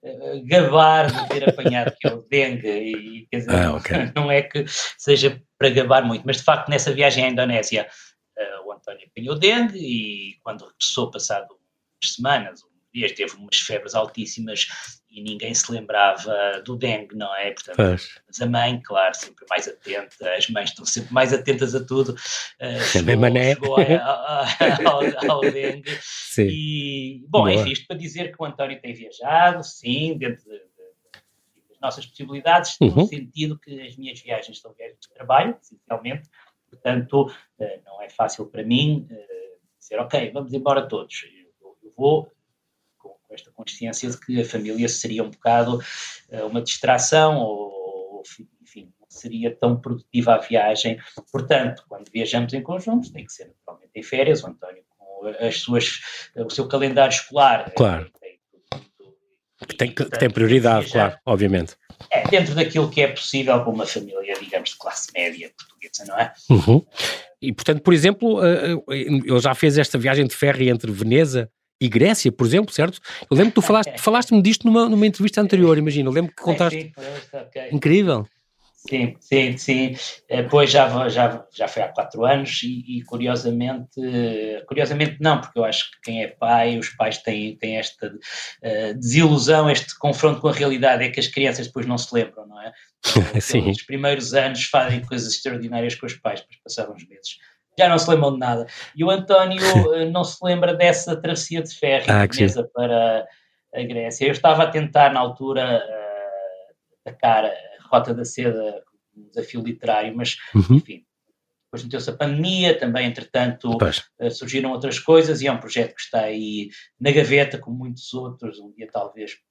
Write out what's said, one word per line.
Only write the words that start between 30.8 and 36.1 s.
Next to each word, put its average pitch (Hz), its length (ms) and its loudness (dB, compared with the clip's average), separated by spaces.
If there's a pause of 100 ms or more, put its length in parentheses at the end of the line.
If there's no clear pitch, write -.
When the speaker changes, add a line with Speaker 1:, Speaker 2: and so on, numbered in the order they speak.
Speaker 1:
das - 100 -20
nossas 135 240 -8
possibilidades, 139 760 -2
Speaker 2:
Uhum. 110 160 6
Speaker 1:
no 175 120 4
sentido 151 520 -8
que 139 220 -18
as 127 160 -18
minhas 131 240 -16
viagens 113 400 -10
são 113 140 -20
viagens 113 260 -20
de - 140 -20
trabalho, 139 480 0
essencialmente, - 680 -12 (420)